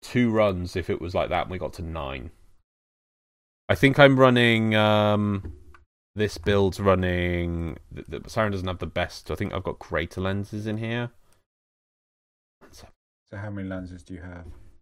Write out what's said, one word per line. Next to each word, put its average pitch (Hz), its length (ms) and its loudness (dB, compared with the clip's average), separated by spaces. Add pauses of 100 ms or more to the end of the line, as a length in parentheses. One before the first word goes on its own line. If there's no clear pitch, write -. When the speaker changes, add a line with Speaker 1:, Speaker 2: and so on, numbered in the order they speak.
Speaker 1:
two 123 280 2
runs 98 460 0
if 92 140 -6
it 98 100 -2
was 90 140 -8
like 78 160 0
that 85 120 0
and - 80 -8
we 90 80 -6
got 76 160 -8
to - 80 -10
nine. 71 480 -8 (1400)
I - 60 4
think 139 240 4
I'm 139 220 8
running, 117 540 6
um, 104 800 2 (600)
this 104 220 -2
build's 101 440 2
running, 87 960 0 (120)
the, - 280 -12
the - 100 -16
Siren 110 240 -2
doesn't 92 140 -6
have 92 140 -6
the 87 60 -8
best, - 440 -8
I 76 60 -4
think - 180 -6
I've 95 80 -4
got - 160 -8
greater 87 420 -6
lenses 98 460 -6
in 107 100 -6
here. 117 340 -6 (1600)
Speaker 2:
So - 140 -20 (520)
how 104 100 -10
many 101 200 -8
lenses 90 340 -10
do - 120 -16
you 87 60 -12
have? 87 240 -16 (380)